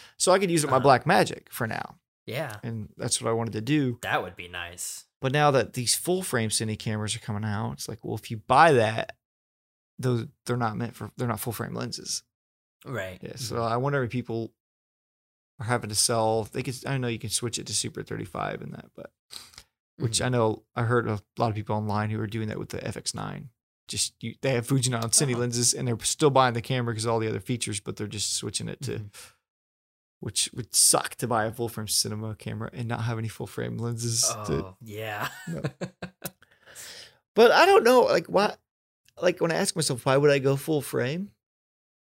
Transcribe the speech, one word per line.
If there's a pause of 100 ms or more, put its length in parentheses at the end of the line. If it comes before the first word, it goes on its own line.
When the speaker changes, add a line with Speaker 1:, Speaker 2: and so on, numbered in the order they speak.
(160)
Speaker 1:
so
I
could
use
it
with
my
Speaker 2:
Uh-huh.
Speaker 1:
Blackmagic
for
now. (280)
Speaker 2:
Yeah.
Speaker 1:
And
that's
what
I
wanted
to
do.
Speaker 2:
That
would
be
nice. (160)
Speaker 1:
But
now
that
these
full
frame
Cine
cameras
are
coming
out,
it's
like,
well,
if
you
buy
that, (840)
those, (180)
they're
not
meant
for,
they're
not
full
frame
lenses. (600)
Speaker 2:
Right.
Speaker 1:
Yeah.
So
Speaker 2:
Mm-hmm.
Speaker 1:
I
wonder
if
people (1080)
are
having
to
sell,
they
could,
I
know
you
can
switch
it
to
Super
thirty-five
and
that, (100)
but (880)
which
Speaker 2:
Mm-hmm.
Speaker 1:
I
know (100)
I
heard
a (160)
lot
of
people
online
who
are
doing
that
with
the
F
X
nine. (380)
Just
you,
they
have
Fujinon (120)
Cine
Speaker 2:
Uh-huh.
Speaker 1:
lenses
and
they're
still
buying
the
camera
'cause
of
all
the
other
features,
but
they're
just
switching
it
to,
Speaker 2:
Mm-hmm. (1120)
Speaker 1:
which
would
suck
to
buy
a
full
frame
cinema
camera
and
not
have
any
full
frame
lenses.
To (140)
Speaker 2:
Oh,
yeah. (100)
<laughs>
Speaker 1:
No. (1700)
But
I
don't
know,
like,
why, (680)
like,
when
I
ask
myself,
"Why
would
I
go
full
frame?" (720)